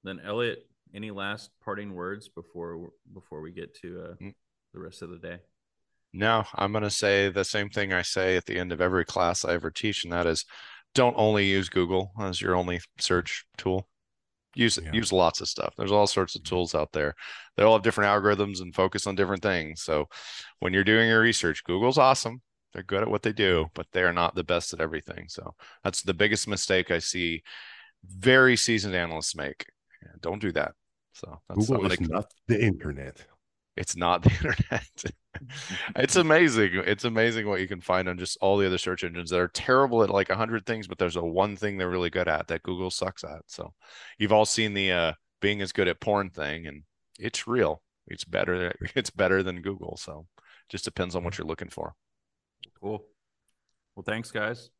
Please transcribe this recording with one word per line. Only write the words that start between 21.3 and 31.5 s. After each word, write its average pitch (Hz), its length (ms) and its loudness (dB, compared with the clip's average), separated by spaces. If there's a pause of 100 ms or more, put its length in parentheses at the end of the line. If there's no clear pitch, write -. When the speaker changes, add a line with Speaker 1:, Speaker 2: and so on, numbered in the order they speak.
Speaker 2:
Google's 117 340 2
awesome. 127 440 4 (300)
They're 92 100 -12
good 98 200 -2
at 110 80 0
what 107 120 0
they 107 100 0
do, 92 320 4
Speaker 3:
Yeah. 78 100 -6
Speaker 2:
but - 180 -8
they're 90 200 4
not 87 220 2
the 90 100 -2
best 87 280 0
at 82 80 -10
everything. 82 480 -6
So 85 260 -14 (300)
that's 98 180 -2
the 95 120 -2
biggest 104 340 2
mistake 95 420 0
I 85 80 2
see 85 440 -4 (640)
very 120 520 6
seasoned 104 380 0
analysts 82 420 -2
make. 73 300 -8 (540)
Don't 92 200 -6
do 98 120 -2
that. 78 220 -2 (380)
So - 360 -16
that's, 95 120 -2